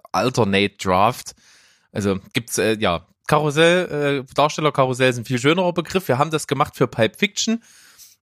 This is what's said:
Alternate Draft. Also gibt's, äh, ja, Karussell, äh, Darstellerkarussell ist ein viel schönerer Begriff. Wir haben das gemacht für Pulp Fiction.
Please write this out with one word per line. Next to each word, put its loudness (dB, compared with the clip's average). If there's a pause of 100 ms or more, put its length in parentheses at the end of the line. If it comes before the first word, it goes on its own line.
(100)
Alternate 0
Draft. 0 (580)
Also -2 (140)
gibt's, -6
äh, 2
ja, -2 (200)
Karussell, 0
äh, -20
Darstellerkarussell 2
ist -2
ein -8
viel -4
schönerer 2
Begriff. -4
Wir 2
haben 0
das -4
gemacht -2
für 0
Pulp 0
Fiction. -4 (580)